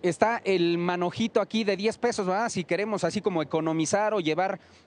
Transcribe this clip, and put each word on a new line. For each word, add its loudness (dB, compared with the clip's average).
está 2
el 2
manojito 0
aquí 0
de 0
diez -2
pesos, -2
¿verdad? 0
Si -4
queremos -2
así -2
como 0
economizar 0
o 0
llevar 0